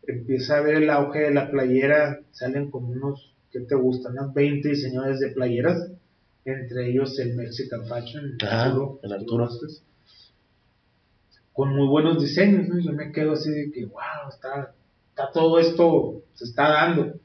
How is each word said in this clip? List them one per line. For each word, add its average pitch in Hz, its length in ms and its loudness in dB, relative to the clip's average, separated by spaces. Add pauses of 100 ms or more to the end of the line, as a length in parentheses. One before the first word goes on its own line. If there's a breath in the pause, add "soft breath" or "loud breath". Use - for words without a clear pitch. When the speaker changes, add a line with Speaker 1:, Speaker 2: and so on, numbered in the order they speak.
Speaker 1:
empieza 123 500 -2
a 147 40 2
ver 151 140 2
el 151 140 4
auge 143 300 2
de 151 120 2
la 143 200 2
playera, 139 680 4 (120)
salen 139 400 -6
como 123 180 -8
unos, 139 440 -8 (180)
¿qué 127 100 -8
te 123 140 -2
gusta? 127 340 0
Unas 135 240 -6
veinte 143 360 2
diseñadores 131 500 -2
de 135 120 -2
playeras, 135 580 0 (560)
entre 123 440 -6
ellos 131 300 0
el 120 160 -4
Mexican 117 500 -8
Fashion, 120 540 -10
el 110 80 -2
Speaker 2:
Ajá, 113 180 0
Speaker 1:
Arturo, 139 380 -2
Speaker 2:
el 101 100 -8
Arturo. 117 300 -2
Speaker 1:
Arturo - 180 -6
Vázquez, - 220 -16 (1700 soft breath)
con 139 220 0
muy 139 120 4
buenos 151 340 4
diseños, 175 460 4
¿no? 175 120 -2
Yo 156 140 -2
me 147 180 -8
quedo 156 220 0
así 151 180 -2
de 147 200 -4
que, 117 140 -8
"Wow, 147 440 -12
está, 135 440 -10 (360)
está - 240 -6
todo 165 260 6
esto, 165 640 4 (100)
se - 120 -14
está 143 240 2
dando". 160 440 2 (120)